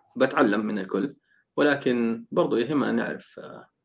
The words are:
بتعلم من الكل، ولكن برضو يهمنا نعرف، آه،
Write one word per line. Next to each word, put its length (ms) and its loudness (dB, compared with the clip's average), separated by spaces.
بتعلم 500 2
من 120 -2
الكل، 380 -4
ولكن 760 0
برضو 260 0
يهمنا 360 0
نعرف، 460 -4
آه، 320 -18